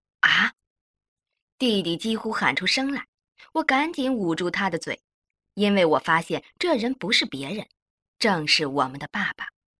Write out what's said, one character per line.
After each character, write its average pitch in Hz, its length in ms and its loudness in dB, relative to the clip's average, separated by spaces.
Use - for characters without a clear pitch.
“啊！” - 320 2
弟 220 240 2
弟 170 140 -2
几 220 200 -4
乎 220 160 -6
喊 147 220 0
出 - 120 -4
声 269 260 0
来， 262 140 -8
我 320 100 0
赶 294 300 0
紧 262 220 -2
捂 180 200 0
住 175 160 -2
他 196 200 -2
的 165 80 -4
嘴， - 240 -8
因 202 200 2
为 190 100 6
我 151 140 4
发 165 240 2
现 156 220 -6
这 339 180 2
人 240 180 -2
不 180 160 -6
是 240 160 2
别 135 260 -8
人， 208 160 -10
正 175 280 2
是 147 200 2
我 139 180 0
们 131 140 -6
的 147 100 -10
爸 196 260 -4
爸， - 140 -12